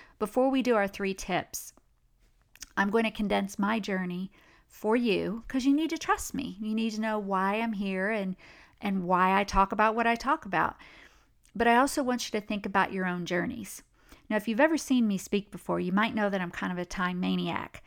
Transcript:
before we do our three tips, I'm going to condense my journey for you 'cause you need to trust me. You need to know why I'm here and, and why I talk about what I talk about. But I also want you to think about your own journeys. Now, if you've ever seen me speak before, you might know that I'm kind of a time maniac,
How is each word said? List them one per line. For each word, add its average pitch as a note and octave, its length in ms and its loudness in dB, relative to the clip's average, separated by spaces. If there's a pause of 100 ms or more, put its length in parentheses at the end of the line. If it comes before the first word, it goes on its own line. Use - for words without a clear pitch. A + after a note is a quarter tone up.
(180)
before B3+ 320 2
we C4+ 120 2
do A#3 140 2
our G3+ 120 2
three G3 260 -4
tips, - 600 -6 (1040)
I'm G3 120 2
going A3+ 140 2
to A3 80 -2
condense G3+ 480 -2
my G#3+ 220 0
journey F#3 500 -6 (360)
for A3 280 -2
you G3+ 520 0
'cause C4 180 -2
you C#4 80 6
need D#4 160 2
to D#4+ 80 -4
trust - 360 -2
me. F3+ 280 -6
You G#3+ 120 -4
need A3+ 180 0
to G#3+ 100 -6
know A3 180 -2
why G3 360 0
I'm A3+ 180 -2
here F#3+ 380 -2
and, F#3+ 260 -4 (420)
and F#3+ 240 -2
why F#3 340 4
I G3+ 60 4
talk G3 300 2
about G#3+ 220 4
what A#3 120 2
I A#3 80 4
talk C4+ 300 -2
about. F3 320 0 (800)
But A#3 120 4
I A#3 80 8
also C#4 260 4
want B3 220 -2
you - 120 -4
to G#3 80 -4
think G#3 200 -6
about G3 260 2
your F#3 140 -2
own F3+ 200 -2
journeys. F3+ 560 -4 (480)
Now, A3 60 0
if G#3 100 0
you've A3+ 140 0
ever D#4+ 180 6
seen B3 300 2
me G3 100 0
speak - 340 -2
before, F3 280 -4
you F3+ 140 -2
might G#3 200 2
know G#3+ 160 0
that F#3+ 120 -2
I'm F3 100 -6
kind F#3 220 -6
of F3 40 -6
a F3 60 -4
time F3+ 380 -4
maniac, F3+ 640 -2